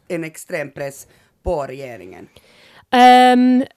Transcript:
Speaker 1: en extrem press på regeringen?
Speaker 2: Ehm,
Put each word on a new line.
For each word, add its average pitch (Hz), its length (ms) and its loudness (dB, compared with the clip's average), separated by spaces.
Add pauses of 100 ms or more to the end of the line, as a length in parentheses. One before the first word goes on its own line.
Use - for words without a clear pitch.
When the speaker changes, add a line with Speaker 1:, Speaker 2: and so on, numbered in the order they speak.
Speaker 1:
en 165 160 -10
extrem 160 480 -14
press 143 360 -16 (360)
på 170 200 -8
regeringen? 117 640 -20 (640)
Speaker 2:
Ehm, 254 720 4 (140)